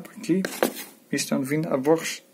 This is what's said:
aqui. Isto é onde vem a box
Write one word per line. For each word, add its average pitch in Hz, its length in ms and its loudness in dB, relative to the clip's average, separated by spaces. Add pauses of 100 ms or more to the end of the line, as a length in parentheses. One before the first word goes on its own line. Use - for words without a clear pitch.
(160)
aqui. 185 260 2 (720)
Isto 143 220 -2
é - 20 2
onde 135 120 0
vem 151 180 0
a 151 100 0
box 156 460 2 (120)